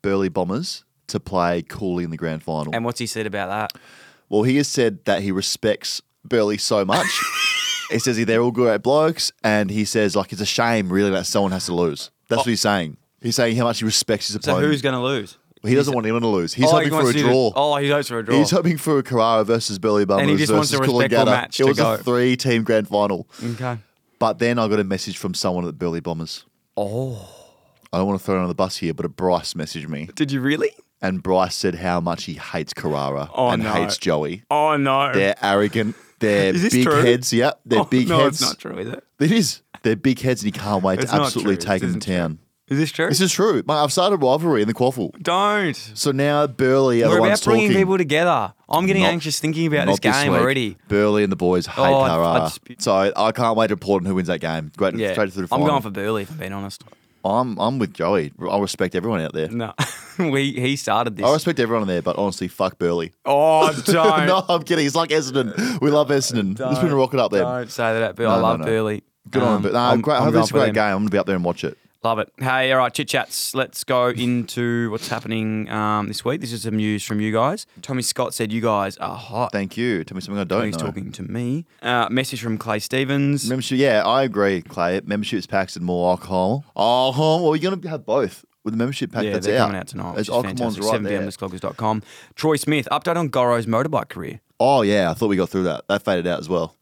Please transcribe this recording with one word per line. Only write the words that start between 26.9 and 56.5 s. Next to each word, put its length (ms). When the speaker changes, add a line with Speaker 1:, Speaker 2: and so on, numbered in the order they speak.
Speaker 1:
I 60
don't 80
wanna 120
throw 200
it 40
on 60
the 60
bus 240
here, 160
but 120
a 40
Bryce 440
messaged 340
me. 260
Speaker 2:
Did 180
you 80
really? 300
Speaker 1:
And 220
Bryce 320
said 220
how 240
much 240
he 100
hates 380
Carrara 640
Speaker 2:
Oh, 160
Speaker 1:
and 120
Speaker 2:
no. 100
Speaker 1:
hates 260
Joey. 520
Speaker 2:
Oh, 260
no. 360
Speaker 1:
They're 300
arrogant. 540
They're 340
Speaker 2:
Is 80
this 100
Speaker 1:
big 120
Speaker 2:
true? 180
Speaker 1:
heads. 300
Yeah, 180
they're 140
Speaker 2:
Oh, 40
Speaker 1:
big 240
Speaker 2:
no, 120
Speaker 1:
heads. 200
Speaker 2:
it's 100
not 80
true, 200
is 100
it? 160
Speaker 1:
It 100
is. 300
They're 140
big 240
heads, 220
and 120
he 40
can't 240
wait 180
Speaker 2:
It's 100
Speaker 1:
to 80
Speaker 2:
not 80
Speaker 1:
absolutely 300
Speaker 2:
true. 100
Speaker 1:
take 160
Speaker 2:
This 100
Speaker 1:
them 80
to 100
Speaker 2:
isn't 40
true. 0
Speaker 1:
town. 240
Speaker 2:
Is 100
this 140
true? 180
Speaker 1:
This 100
is 100
true. 260
Mate, 80
I've 180
started 220
a 40
rivalry 440
in 60
the 40
quaffle. 380
Speaker 2:
Don't. 540
Speaker 1:
So 360
now 340
Burleigh 580
are 40
Speaker 2:
We're 80
Speaker 1:
the 20
Speaker 2:
about 100
Speaker 1:
ones 160
Speaker 2:
bringing 240
Speaker 1:
talking. 140
Speaker 2:
people 160
together. 560
I'm 160
getting 160
Speaker 1:
Not, 100
Speaker 2:
anxious 260
thinking 280
about 200
Speaker 1:
not 140
Speaker 2:
this 120
game 200
Speaker 1:
week. 80
Speaker 2:
already. 360
Speaker 1:
Burleigh 360
and 80
the 40
boys 300
hate 160
Speaker 2:
Oh, 180
I'd, 80
Speaker 1:
Carrara. 360
Speaker 2:
I'd 120
sp- 240
Speaker 1:
So 340
I 180
can't 260
wait 80
to 80
report 280
on 40
who 80
wins 140
that 120
game. 380
Great, 180
Speaker 2:
Yeah. 160
Speaker 1:
straight 220
through 120
the 80
Speaker 2:
I'm 60
Speaker 1:
final. 60
Speaker 2:
going 160
for 80
Burleigh, 320
if 80
I'm 80
being 160